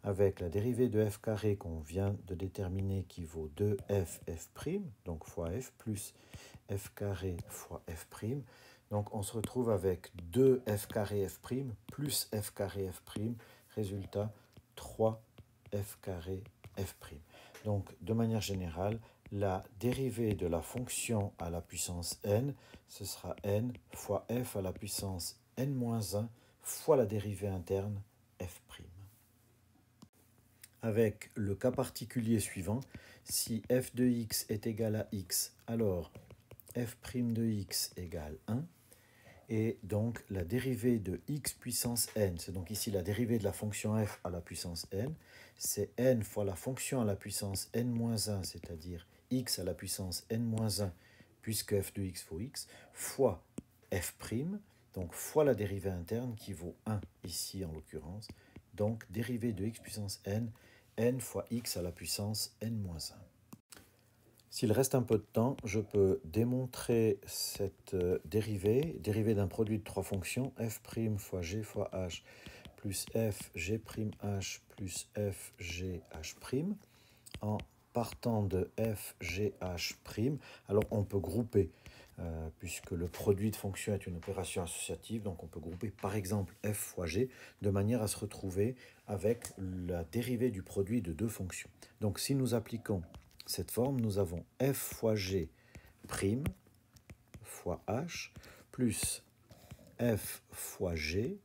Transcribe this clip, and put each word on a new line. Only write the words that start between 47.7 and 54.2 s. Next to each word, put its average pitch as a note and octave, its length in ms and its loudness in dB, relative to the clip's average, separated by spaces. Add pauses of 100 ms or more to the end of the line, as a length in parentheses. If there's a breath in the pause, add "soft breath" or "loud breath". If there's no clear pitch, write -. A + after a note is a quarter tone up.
n A#2+ 160 2
moins A#2 380 0
un, G2 160 0
c'est-à-dire E2+ 640 -8 (220 soft breath)
x B2+ 300 0
à F#2 40 -2
la F2+ 100 0
puissance F#2 560 -4
n A#2 140 2
moins A2 380 2
un, F#2 100 0 (500 loud breath)
puisque G#2 380 0
f F#2+ 140 -4
de G2+ 100 -4
x F#2 240 -4
vaut G2 120 -6
x, - 280 -8 (240 loud breath)
fois - 520 2 (500)
f F2+ 240 0
prime, E3 420 -2 (340 soft breath)